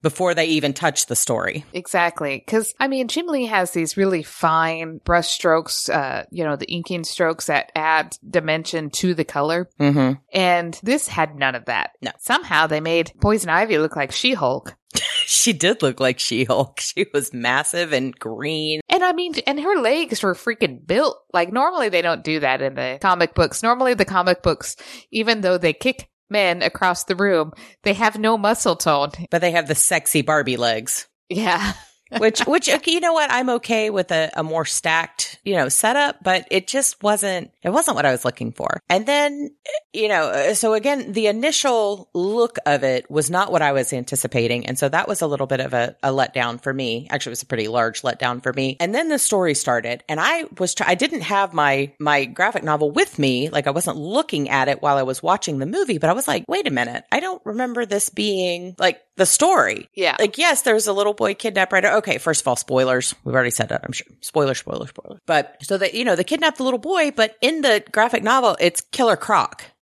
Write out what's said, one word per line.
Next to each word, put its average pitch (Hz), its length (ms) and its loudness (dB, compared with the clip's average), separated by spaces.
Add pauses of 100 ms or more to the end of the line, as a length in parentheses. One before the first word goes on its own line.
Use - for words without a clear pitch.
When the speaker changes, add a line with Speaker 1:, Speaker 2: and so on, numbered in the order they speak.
Speaker 1:
Before 175 340 0
they 165 100 2
even 147 280 0
touch 151 340 -2
the 120 80 -2
story. - 580 -2
Speaker 2:
Exactly. 170 720 -2
'Cause, 220 340 -2
I 269 80 0
mean, 262 200 -2
Jim 339 180 -4
Lee 277 220 -2
has 190 240 0
these 165 260 -2
really 190 240 2
fine 160 800 0
brush 170 260 2
strokes, - 600 0
uh, 139 420 -2
you 170 120 -4
know, 151 120 0
the - 160 -10
inking 170 340 -6
strokes - 420 -2
that 147 280 0
add 160 400 0 (140)
dimension 156 600 -2
to 180 240 0
the 156 100 0
color. 165 420 -2 (120)
Speaker 1:
Mm-hmm. 139 400 2 (120)
Speaker 2:
And 175 520 0
this 262 240 0
had 156 280 -2
none 135 200 0
of 117 100 -10
that. 110 280 -4 (100)
Speaker 1:
No. - 160 -6
Speaker 2:
Somehow 185 480 0
they 156 140 -2
made 165 380 0
Poison 202 300 2
Ivy 180 300 2
look 156 160 0
like 139 160 -4
She-Hulk. 143 640 0 (180)
Speaker 1:
<laughs> - 80 0 (260)
She - 260 2
did 180 280 0
look 131 180 0
like 127 200 0
She-Hulk. 117 600 0
She - 320 -2
was 143 220 -2
massive 143 580 -2
and 131 260 -2
green. 156 720 -4
Speaker 2:
And 349 140 2
I 359 100 2
mean, 349 200 -4 (140)
and 285 120 -2
her 339 220 0
legs 254 400 0
were 185 140 0
freaking 208 500 -4
built. 254 320 0 (160)
Like, 175 180 2
normally 277 380 0
they 175 140 2
don't 170 200 0
do 156 180 -2
that 135 200 0
in 135 140 -2
the 131 260 -6
comic 175 320 2
books. - 300 0
Normally 247 320 2
the 190 100 2
comic 180 380 2
books, - 320 -2 (360)
even 220 300 0
though 185 160 2
they 170 160 2
kick - 340 -4 (220)
men 185 320 2
across 180 440 0
the 190 100 -2
room. 175 360 2 (320)
They 202 100 2
have 220 260 2
no 220 180 2
muscle 208 380 2
tone. 147 360 2 (200)
Speaker 1:
But 165 100 2
they 175 100 2
have 165 160 0
the 151 80 0
sexy - 460 2
Barbie 139 360 0
legs. 117 500 -2 (220)
Speaker 2:
Yeah. 185 480 0
<laughs> - 60 -20 (360)
Speaker 1:
Which, 220 220 2
which, 277 280 0
okay, 285 220 2
you 339 80 2
know 330 140 2
what? 302 180 2
I'm 254 180 2
okay 226 400 0
with 190 220 -2
a, 160 240 0
a 156 80 -2
more 160 200 -2
stacked, - 800 -2
you 196 120 -2
know, 143 140 2
setup, 269 540 2
but 185 280 0
it 185 160 0
just - 340 -2
wasn't, 202 480 0 (140)
it 175 80 0
wasn't 277 240 2
what 143 100 0
I 139 60 6
was 127 120 -2
looking 120 280 -4
for. - 280 -6 (100)
And 208 180 2
then, 285 420 0 (420)
you 214 160 -2
know, 170 220 2
uh, 143 240 2
so 220 220 2
again, 254 380 -2
the 220 120 0
initial 220 880 0
look 214 440 0 (100)
of 143 160 2
it 127 260 0
was 147 220 0
not 185 200 0
what 160 120 2
I 143 80 4
was 135 200 0
anticipating. 120 760 -2
And 127 100 -4
so 143 100 0
that 160 200 0
was 196 160 -2
a 160 40 0
little 139 200 -2
bit 135 120 -2
of 127 140 -4
a, 120 300 0
a 139 80 2
letdown 123 500 0
for 139 100 -6
me. 123 380 -4
Actually, 135 220 -6
it - 20 -10
was - 80 -10
a - 60 -14
pretty 113 200 -2
large 113 360 0
letdown 123 400 -2
for 127 100 0
me. 135 260 -2
And 180 140 0
then 320 160 0
the 294 100 2
story 180 360 2
started, 120 520 -2
and 156 140 -4
I 320 240 0 (140)
was, 180 160 -2
try-, 165 140 0
I 180 60 4
didn't 262 260 -2
have 196 320 0
my, 139 460 2
my 147 260 2
graphic 185 380 -2
novel 151 280 0
with 339 260 0
me. 131 320 0
Like, 143 160 -2
I 139 60 2
wasn't 156 260 -2
looking 147 520 -2
at 135 180 2
it 139 140 0
while 139 160 2
I 135 60 2
was 131 200 -4
watching 160 340 0
the 135 80 -4
movie, 254 320 -2
but 160 140 2
I - 20 4
was 247 140 -2
like, 131 200 -2
"Wait 370 200 -2
a - 40 -2
minute. 120 400 -4
I - 80 0
don't 370 260 -8
remember 240 400 -4
this 202 240 -2
being, 185 680 -2
like, 180 240 0 (160)
the 185 80 4
story." 175 720 2
Speaker 2:
Yeah. 175 240 0
Speaker 1:
Like, 208 180 0
yes, 320 240 2
there's 220 260 2
a 202 60 0
little 208 200 2
boy 208 200 -2
kidnapped 196 400 -2
right. 190 220 4
Okay, 202 220 0
first - 240 0
of - 80 -2
all, 120 80 0
spoilers. 127 680 0
We've 131 100 -4
already 127 180 2
said - 180 -4
that, - 160 -2
I'm - 80 -8
sure. - 120 -10 (140)
Spoiler, 139 340 0
spoiler, - 320 -8
spoiler. - 400 -18
But 151 360 0
so 196 160 -2
that, 185 160 0
you 233 100 -2
know, 208 140 2
they 240 80 0
kidnap 311 320 0
the 269 60 -4
little 247 140 0
boy, 311 340 0
but 220 300 0
in 311 200 2
the 214 280 4
graphic 226 320 2
novel, 226 380 2
it's 170 220 2
Killer 226 340 2
Croc - 480 0 (200)